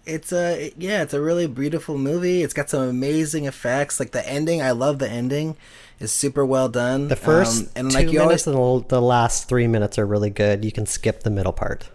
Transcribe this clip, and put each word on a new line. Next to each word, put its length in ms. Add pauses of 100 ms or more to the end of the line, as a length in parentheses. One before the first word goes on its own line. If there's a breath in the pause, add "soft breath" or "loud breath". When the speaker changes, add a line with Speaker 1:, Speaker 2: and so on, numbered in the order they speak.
Speaker 1:
it's 280
a, 440
yeah, 260
it's 100
a 80
really 260
beautiful 500
movie. 460
It's 100
got 160
some 180
amazing 580
effects. 540
Like, 120
the 160
ending, 340
I 100
love 280
the 100
ending. 460 (440 loud breath)
It's 120
super 340
well 240
done. 380
Speaker 2:
The 80
first 480
Speaker 1:
Um, 120
and, 160
Speaker 2:
two 60
Speaker 1:
like, 100
you 120
Speaker 2:
minutes 280
Speaker 1:
always 0
Speaker 2:
and 360
the, 60
the 120
last 480
three 180
minutes 320
are 60
really 260
good. 340
You 60
can 160
skip 360
the 60
middle 240
part. 420